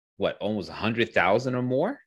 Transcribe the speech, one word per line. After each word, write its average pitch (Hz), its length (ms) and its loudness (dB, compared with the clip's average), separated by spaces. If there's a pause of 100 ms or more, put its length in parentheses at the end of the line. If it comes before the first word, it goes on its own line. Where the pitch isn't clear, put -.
(180)
what, 92 200 0
almost 98 300 -4
a 80 60 -14
hundred 110 380 0
thousand 117 440 2
or 123 60 -2
more? 143 440 -2